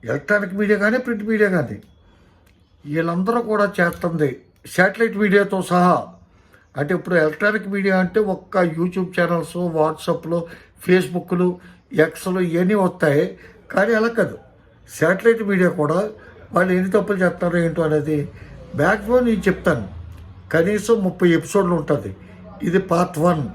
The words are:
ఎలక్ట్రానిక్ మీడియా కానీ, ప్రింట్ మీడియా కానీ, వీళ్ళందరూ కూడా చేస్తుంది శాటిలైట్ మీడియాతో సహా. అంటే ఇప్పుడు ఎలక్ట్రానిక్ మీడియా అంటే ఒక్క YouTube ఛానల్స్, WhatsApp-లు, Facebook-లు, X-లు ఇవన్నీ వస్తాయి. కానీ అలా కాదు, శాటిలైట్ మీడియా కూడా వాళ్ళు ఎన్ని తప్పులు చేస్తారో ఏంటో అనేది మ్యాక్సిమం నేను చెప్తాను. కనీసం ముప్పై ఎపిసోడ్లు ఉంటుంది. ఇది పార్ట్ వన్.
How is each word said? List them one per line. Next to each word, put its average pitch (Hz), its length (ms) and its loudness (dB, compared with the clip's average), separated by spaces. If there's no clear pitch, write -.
ఎలక్ట్రానిక్ 196 500 -2
మీడియా 208 240 2
కానీ, 220 220 2
ప్రింట్ 220 240 -4
మీడియా 208 280 4
కానీ, 160 200 -4
వీళ్ళందరూ 170 560 -2
కూడా 202 160 2
చేస్తుంది 170 540 0
శాటిలైట్ 196 500 2
మీడియాతో 202 340 2
సహా. 180 240 4
అంటే 147 160 -2
ఇప్పుడు 180 240 -4
ఎలక్ట్రానిక్ 196 540 0
మీడియా 196 200 0
అంటే 180 160 0
ఒక్క - 300 -2
YouTube 180 400 -2
ఛానల్స్, 170 380 -2
WhatsApp-లు, 160 600 -2
Facebook-లు, 180 600 0
X-లు 185 400 -4
ఇవన్నీ 180 340 2
వస్తాయి. 165 420 2
కానీ 208 260 2
అలా 226 200 0
కాదు, - 180 -2
శాటిలైట్ 208 540 2
మీడియా 180 280 4
కూడా 156 220 0
వాళ్ళు 185 220 2
ఎన్ని 185 200 0
తప్పులు 196 260 0
చేస్తారో 175 340 0
ఏంటో 165 220 0
అనేది 151 300 0
మ్యాక్సిమం 208 480 2
నేను 208 200 0
చెప్తాను. 156 380 0
కనీసం 202 420 2
ముప్పై 180 320 2
ఎపిసోడ్లు 180 420 0
ఉంటుంది. 147 320 -2
ఇది 185 140 2
పార్ట్ 170 320 0
వన్. 170 180 2